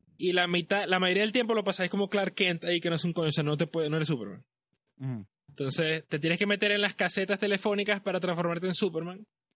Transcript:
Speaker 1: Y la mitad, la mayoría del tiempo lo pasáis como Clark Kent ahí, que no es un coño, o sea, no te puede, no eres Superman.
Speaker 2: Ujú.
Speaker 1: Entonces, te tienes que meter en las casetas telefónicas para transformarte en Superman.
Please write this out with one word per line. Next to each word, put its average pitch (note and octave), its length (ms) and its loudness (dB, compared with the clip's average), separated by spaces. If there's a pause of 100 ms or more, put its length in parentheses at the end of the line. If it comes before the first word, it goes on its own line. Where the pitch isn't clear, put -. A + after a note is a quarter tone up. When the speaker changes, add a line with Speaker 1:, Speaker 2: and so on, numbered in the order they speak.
(200)
Speaker 1:
Y F3 140 0
la F3+ 140 4
mitad, F3 380 0
la F3+ 140 2
mayoría F#3 240 4
del A3 80 0
tiempo A#3 240 0
lo G#3 80 0
pasáis F#3 260 0
como G3 200 0
Clark F#3+ 260 0
Kent F3 300 0
ahí, F3 160 2
que E3+ 80 0
no E3 80 0
es - 80 -2
un E3+ 80 0
coño, D#3+ 160 0
o - 20 0
sea, D#3 120 0
no D3+ 140 0
te E3 100 2
puede, D#3+ 220 -2
no D3+ 60 0
eres D#3 140 0
Superman. A2 340 -6 (560)
Speaker 2:
Ujú. B2 260 -6 (220)
Speaker 1:
Entonces, D#3 600 -2
te D3+ 120 -2
tienes D#3+ 180 2
que G#3 80 2
meter G3+ 260 2
en G#3 100 2
las G3+ 120 2
casetas F#3+ 460 0
telefónicas G3+ 600 0
para F#3 180 -2
transformarte E3+ 480 -2
en F#3 80 0
Superman. F3+ 500 -2 (300)